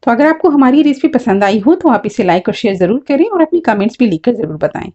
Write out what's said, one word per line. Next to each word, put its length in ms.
तो 80
अगर 160
आपको 220
हमारी 320
recipe 280
पसंद 340
आई 160
हो 160
तो 140
आप 160
इसे 180
like 240
और 80
share 220
ज़रूर 300
करें 180
और 160
अपनी 200
comments 380
भी 80
लिखकर 260
ज़रूर 240
बताएं 380